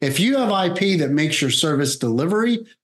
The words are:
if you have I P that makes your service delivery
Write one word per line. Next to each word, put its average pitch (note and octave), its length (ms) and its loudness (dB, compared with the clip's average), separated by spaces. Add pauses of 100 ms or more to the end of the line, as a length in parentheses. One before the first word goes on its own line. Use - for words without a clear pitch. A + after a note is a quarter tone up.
if C#3 180 -2
you B3 180 2
have A#3+ 140 0
I F#3+ 180 0
P F#3 280 0
that C#3+ 140 0
makes D3+ 300 0
your C3+ 100 0
service C#3+ 440 0
delivery F#3 680 0 (180)